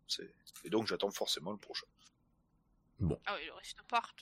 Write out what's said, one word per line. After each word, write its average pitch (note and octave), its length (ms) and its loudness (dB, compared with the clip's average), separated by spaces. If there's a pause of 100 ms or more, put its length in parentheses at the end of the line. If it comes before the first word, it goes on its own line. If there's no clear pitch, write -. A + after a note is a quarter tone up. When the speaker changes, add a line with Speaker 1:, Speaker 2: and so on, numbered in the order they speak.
Speaker 1:
C'est, - 260 -4 (320)
et - 60 -4
donc A2 160 4
j'attends F#2+ 240 2
forcément - 400 -2
le G#2+ 60 -4
prochain. - 300 -8 (1120)
Speaker 2:
Bon. - 260 4
Speaker 3:
Ah G#3 100 0
oui, D#3 100 -4
le D3+ 80 -8
Rift - 260 -12
Apart, - 420 2